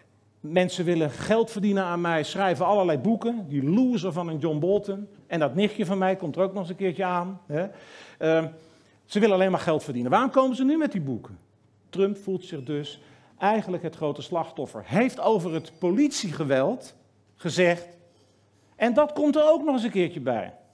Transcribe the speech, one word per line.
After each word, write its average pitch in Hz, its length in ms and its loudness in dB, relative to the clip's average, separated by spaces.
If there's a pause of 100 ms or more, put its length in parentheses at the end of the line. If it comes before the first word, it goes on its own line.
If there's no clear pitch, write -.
(400)
mensen 180 460 0
willen 165 260 0
geld 226 400 0
verdienen 196 320 0
aan 175 180 -4
mij, 165 220 0
schrijven 180 420 0
allerlei 180 320 4
boeken. 214 500 -2
Die 139 220 -2
loser 202 440 2
van 170 140 -4
een 160 100 -6
John 151 220 -2
Bolton 202 480 -2 (200)
en 170 120 -2
dat 139 160 0
nichtje 208 300 0
van 190 120 -2
mij 190 180 2
komt 170 200 -8
er 165 60 0
ook 190 120 0
nog 202 80 -6
eens 165 80 -8
een 185 60 -10
keertje 190 280 -4
aan. 180 420 -4
Hè? 156 220 -4 (500)
Eh, 160 280 2 (600)
ze - 140 -2
willen 208 160 4
alleen 190 160 4
maar 170 80 2
geld 156 240 0
verdienen. 123 280 -4
Waarom 233 180 4
komen 262 260 2
ze 262 80 -2
nu 285 140 2
met 311 140 0
die 190 100 -4
boeken?" 117 380 -8 (500)
Trump 196 280 0
voelt 190 260 -6
zich 143 200 -12
dus 147 380 -6 (360)
eigenlijk 190 460 0
het 160 120 -6
grote 147 260 -4
slachtoffer. 135 640 -6
Heeft 226 340 0
over 185 340 2
het 160 260 -6
politiegeweld 160 1160 0 (400)
gezegd, 175 520 2 (880)
en 233 180 2
dat 294 200 4
komt 294 220 2
er 311 160 6
ook 320 120 4
nog 294 120 2
eens 233 80 0
een 233 80 -2
keertje 175 280 0
bij, 120 340 -2 (200)